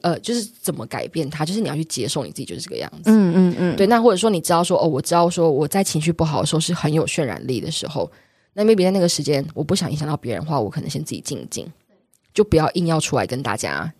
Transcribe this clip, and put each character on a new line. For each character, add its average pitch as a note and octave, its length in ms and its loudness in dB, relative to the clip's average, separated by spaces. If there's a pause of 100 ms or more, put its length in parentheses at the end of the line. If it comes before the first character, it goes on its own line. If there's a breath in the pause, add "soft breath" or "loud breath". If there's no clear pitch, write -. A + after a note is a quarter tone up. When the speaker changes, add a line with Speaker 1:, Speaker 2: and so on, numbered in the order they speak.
Speaker 1:
呃， E3+ 180 -2
就 A3+ 140 -6
是 A#3+ 100 -2 (180)
怎 E3 140 -4
么 - 120 -10
改 - 200 -8
变 D#3+ 220 -4
他， D3+ 160 -2
就 F3 80 -2
是 A3 80 -2
你 F3 80 -2
要 D3 60 -4
去 D#3+ 100 -2
接 B2 200 -6
受 C3+ 200 -4
你 D2+ 60 -12
自 - 40 -16
己 C3 100 -10
就 - 80 -10
是 - 80 -10
这 - 80 -12
个 - 60 -10
样 B1+ 220 -8
子。 - 80 -16
Speaker 2:
嗯， G#3 280 6
嗯， F3+ 240 4
嗯。 F3 200 0
Speaker 1:
对， F#3+ 100 4
那 A#3 140 4
或 A#3 100 8
者 F#3 60 4
说 A3 120 2
你 F3+ 120 0
知 - 80 -4
道 E3+ 120 4
说， F3 160 2
哦， - 80 2
我 C#3+ 160 0
知 E3+ 140 0
道 E3+ 140 6
说 E3+ 200 2
我 D3 160 2
在 G3 160 0
情 E3 200 -2
绪 E3 100 0
不 E3 140 0
好 D3 160 -2
的 D3+ 40 0
时 D3+ 80 -2
候 D#3 60 2
是 F3 140 0
很 D#3 200 -2
有 D#3+ 120 2
渲 - 180 -2
染 G2 240 -6
力 B2+ 140 -2
的 - 100 -6
时 - 160 -6
候， D3 240 -6 (420 soft breath)
那 G#3 120 0
maybe G#3+ 180 6
在 F#3 80 4
那 G3 80 2
个 F3 80 4
时 D#3 160 0
间 D3 300 0
我 - 100 -4
不 D3+ 120 0
想 F3+ 140 -2
影 - 60 -4
响 D3+ 100 -4
到 D3+ 120 -2
别 A#2 160 -6
人 F2 80 -6
的 D#3 80 -8
话， D#3+ 100 0
我 G3 100 -2
可 - 120 -6
能 - 80 -8
先 C#3+ 120 -6
自 D3+ 140 -8
己 - 60 -10
静 B2 180 -8
一 B1+ 60 -14
静， - 200 -10 (680)
就 G#3 100 4
不 F#3 140 4
要 D#3 140 2
硬 F3 160 0
要 D#3+ 120 2
出 - 160 -2
来 G#2 100 2
跟 B2+ 160 -6
大 G#2+ 140 -4
家 D#2+ 340 -6 (100)